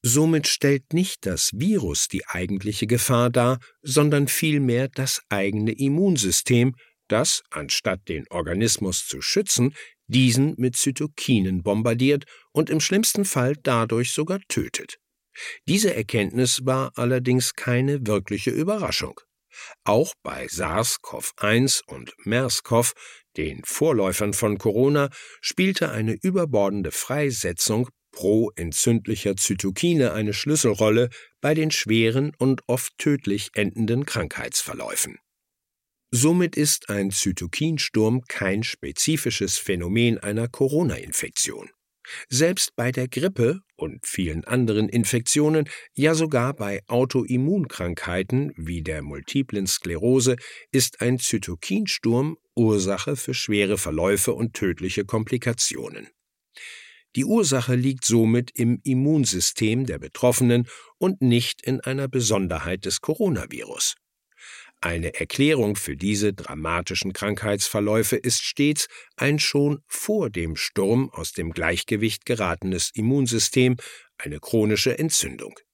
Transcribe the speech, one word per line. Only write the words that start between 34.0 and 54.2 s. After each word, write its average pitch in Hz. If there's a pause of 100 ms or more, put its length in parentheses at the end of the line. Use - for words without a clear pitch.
Krankheitsverläufen. - (920)
Somit 170
ist 147
ein 101
Zytokinsturm 110
kein 98
spezifisches 107
Phänomen 101
einer 110
Corona-Infektion. 131 (600)
Selbst 165
bei 117
der 127
Grippe 143 (160)
und 151
vielen 82
anderen 110
Infektionen, 147 (240)
ja 151
sogar 147
bei 101
Autoimmunkrankheiten 123
wie 82
der 76
multiplen 95
Sklerose, 120 (360)
ist -
ein 123
Zytokinsturm 123 (160)
Ursache 104
für 127
schwere 101
Verläufe 95